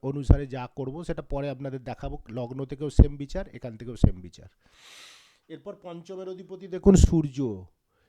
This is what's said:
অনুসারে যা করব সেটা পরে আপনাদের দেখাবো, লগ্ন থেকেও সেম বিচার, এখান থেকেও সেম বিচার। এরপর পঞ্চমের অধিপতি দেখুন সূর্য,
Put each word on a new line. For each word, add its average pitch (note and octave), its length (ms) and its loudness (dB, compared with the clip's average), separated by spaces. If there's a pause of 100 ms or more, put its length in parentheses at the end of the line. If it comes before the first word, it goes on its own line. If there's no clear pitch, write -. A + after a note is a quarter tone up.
অনুসারে C#3+ 440 4
যা B2 300 -10
করব C#3+ 280 -8
সেটা E3 180 -8
পরে C#3 280 -6
আপনাদের C3 340 -10
দেখাবো, C#3 340 -10 (100)
লগ্ন B2 360 -8
থেকেও C#3 260 -8
সেম D3 260 6
বিচার, C#3+ 320 -8
এখান A2+ 280 -14
থেকেও A2+ 200 -12
সেম F#2 240 -6
বিচার। F2+ 280 -20 (1000)
এরপর D#3+ 340 -16
পঞ্চমের F3+ 460 -14
অধিপতি F#3 400 -14
দেখুন F#3 280 8
সূর্য, C3+ 680 4 (420)